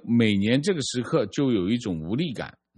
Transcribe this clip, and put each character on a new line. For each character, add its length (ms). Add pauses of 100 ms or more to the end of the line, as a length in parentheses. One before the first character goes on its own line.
每 300
年 240
这 100
个 80
时 220
刻 240
就 260
有 160
一 80
种 240
无 160
力 160
感， 240 (220)